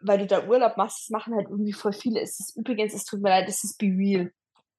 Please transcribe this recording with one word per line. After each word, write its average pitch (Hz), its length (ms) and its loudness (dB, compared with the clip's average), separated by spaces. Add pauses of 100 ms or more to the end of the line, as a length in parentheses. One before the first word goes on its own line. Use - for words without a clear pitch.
weil 202 180 4
du 202 80 -2
da 196 220 2
Urlaub 233 280 4
machst. 208 280 -2
Das - 60 -12
machen 220 240 -4
halt 202 160 -2
irgendwie 208 220 -2
voll 202 200 -2
viele. 226 280 -2
Es - 200 -8
ist - 160 -14
übrigens, 214 380 -2
es 202 100 -8
tut 202 180 -8
mir 196 80 4
leid, 190 180 4
es - 160 -4
ist - 140 -8
BeReal. 190 540 2 (460)